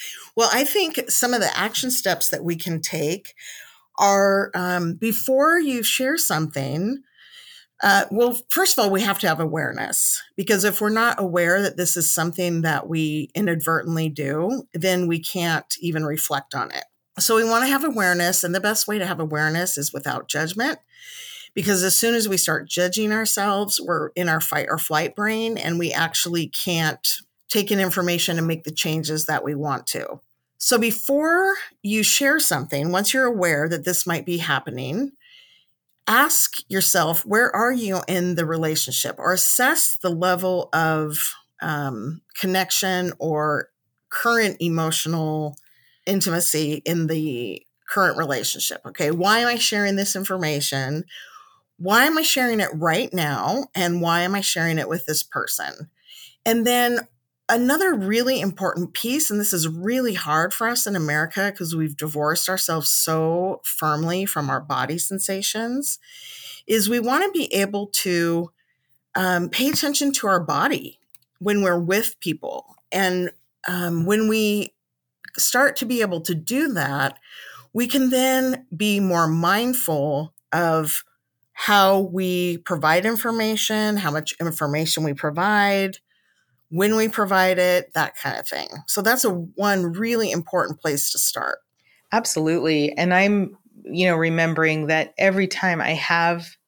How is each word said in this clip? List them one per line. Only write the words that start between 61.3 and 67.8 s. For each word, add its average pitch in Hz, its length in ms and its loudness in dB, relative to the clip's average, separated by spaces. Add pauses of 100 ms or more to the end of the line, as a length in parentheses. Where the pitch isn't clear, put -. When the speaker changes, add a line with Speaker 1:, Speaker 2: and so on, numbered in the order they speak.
Speaker 1:
'cause 170 180 -6
we've 156 220 -2
divorced 151 520 -2
ourselves 170 400 0
so 165 760 0
firmly 160 600 -2
from 147 240 -4
our 135 120 0
body 135 380 -4
sensations, 214 1000 -4 (680)
is 214 220 2
we 240 100 2
wanna 277 320 2
be 349 220 -2
able 202 360 0